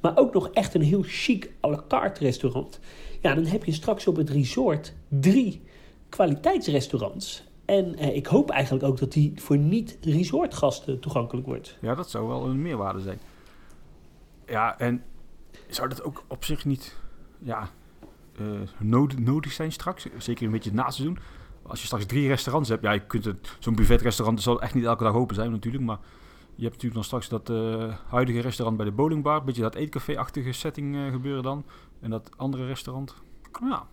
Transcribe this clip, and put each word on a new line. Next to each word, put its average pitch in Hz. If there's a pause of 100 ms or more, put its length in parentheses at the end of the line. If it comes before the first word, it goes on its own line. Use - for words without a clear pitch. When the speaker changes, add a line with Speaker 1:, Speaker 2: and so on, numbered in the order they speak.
Speaker 1:
maar 165
ook 262
nog 185
echt -
een 160
heel 180
chic - (140)
à -
la 151
carte -
restaurant. - (400)
Ja, 139
dan 165
heb 185
je 165
straks 202
op 170
het 147
resort 151 (140)
drie 190 (460)
kwaliteitsrestaurants. 147 (160)
En, 190
eh, 147
ik 143
hoop -
eigenlijk 135
ook 131
dat 131
die 147
voor -
niet-resortgasten 160
toegankelijk 127
wordt. -
Speaker 2:
Ja, 120
dat 135
zou 110
wel 127
een 131
meerwaarde 98
zijn. 95 (1300)
Ja, 110
en 120 (680)
zou -
dat 127
ook -
op -
zich -
niet, 135 (420)
ja, 110 (720)
eh, 104 (340)
nood-, 127
nodig 139
zijn 160
straks? - (120)
Zeker 117
een 107
beetje 110
het 104
naseizoen. 131 (440)
Als -
je -
straks 101
drie 135
restaurants 131
hebt, 110
ja, 107
je 101
kunt 107
het, -
zo'n 117
buffetrestaurant 110
zal 120
echt 117
niet 120
elke 117
dag 107
open 123
zijn 110
natuurlijk, 117
maar 110 (560)
je -
hebt -
natuurlijk 120
dan 107
straks 120
dat, 113
eh, 113 (140)
huidige 120
restaurant 117
bij 107
de 101
bowlingbar, 151
een 143
beetje 120
dat 110
eetcafé-achtige 143
setting, 143
eh, 139
gebeuren 131
dan. 139 (360)
En 113
dat 110
andere 131
restaurant, 131 (460)
ja. 262